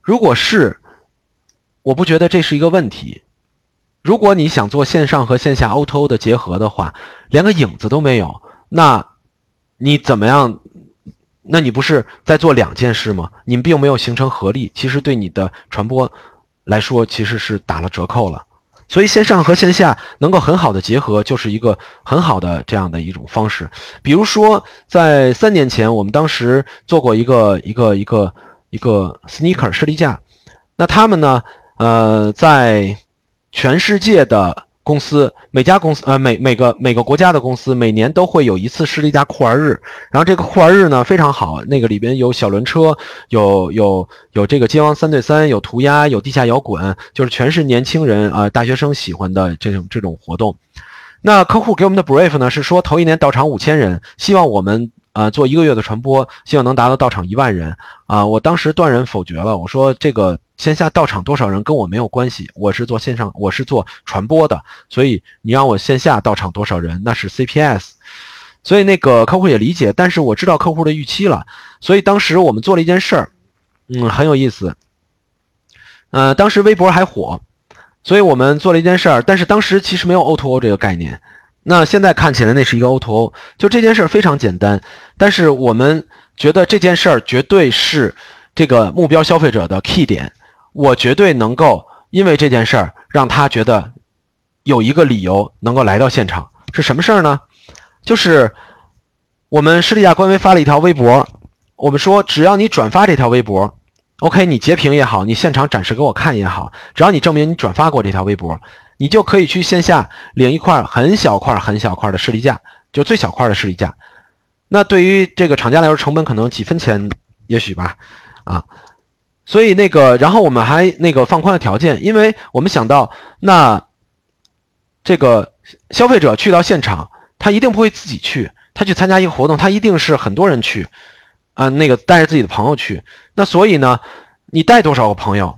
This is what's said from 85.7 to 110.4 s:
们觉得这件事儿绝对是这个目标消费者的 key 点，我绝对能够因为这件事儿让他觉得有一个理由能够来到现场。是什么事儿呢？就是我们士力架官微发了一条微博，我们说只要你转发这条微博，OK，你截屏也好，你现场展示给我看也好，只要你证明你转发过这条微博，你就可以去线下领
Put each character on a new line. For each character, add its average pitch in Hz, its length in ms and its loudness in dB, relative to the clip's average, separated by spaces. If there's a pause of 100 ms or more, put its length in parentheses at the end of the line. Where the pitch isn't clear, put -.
们 139 340 0 (300)
觉 147 160 2
得 180 140 4
这 208 120 0
件 175 160 2
事 175 140 0
儿 127 140 2
绝 123 200 -2
对 170 280 2
是 - 440 -2 (400)
这 156 120 0
个 113 260 2
目 165 160 0
标 160 140 4
消 165 160 2
费 151 120 2
者 104 160 -2
的 95 140 -4
key - 240 0
点， 90 260 -4 (440)
我 139 200 2
绝 127 200 0
对 190 180 2
能 120 240 -2
够 143 300 2 (240)
因 190 160 0
为 156 100 4
这 147 140 2
件 113 160 2
事 - 100 0
儿 92 180 -2 (140)
让 139 180 0
他 135 220 0
觉 110 160 -2
得 113 280 -2 (720)
有 127 200 0
一 120 100 0
个 160 140 4
理 117 160 -2
由 98 280 -2 (100)
能 120 140 -4
够 131 100 2
来 110 140 0
到 131 80 2
现 117 220 -2
场。 87 220 -10 (240)
是 156 80 -2
什 135 120 -2
么 147 60 -4
事 196 120 0
儿 196 100 2
呢？ 143 180 0 (640)
就 - 120 0
是 151 400 2 (920)
我 147 140 0
们 165 180 4
士 175 140 0
力 214 80 2
架 180 100 6
官 190 160 2
微 190 80 2
发 190 160 4
了 180 80 4
一 147 40 0
条 147 120 2
微 170 160 2
博， 127 340 4 (500)
我 143 140 -2
们 143 80 -2
说 196 240 2
只 151 200 -2
要 196 160 4
你 214 100 0
转 110 220 -2
发 190 160 2
这 170 100 2
条 127 120 2
微 120 140 2
博， 104 360 -2 (400)
OK， 185 260 2
你 151 140 0
截 160 180 0
屏 143 160 0
也 143 100 2
好， 104 220 -2
你 110 80 -2
现 156 180 -2
场 135 160 0
展 104 160 -4
示 113 120 -6
给 123 80 -4
我 131 100 0
看 143 240 -4
也 98 100 -4
好， - 240 -8 (240)
只 - 80 2
要 190 80 6
你 170 80 0
证 160 160 0
明 151 140 0
你 170 60 -4
转 107 180 -6
发 156 180 0
过 131 120 -2
这 101 80 -2
条 92 120 -4
微 101 140 -2
博， 85 240 -8 (380)
你 139 100 -2
就 214 140 2
可 - 180 2
以 165 60 2
去 180 160 -4
线 180 180 0
下 165 300 0 (240)
领 127 180 2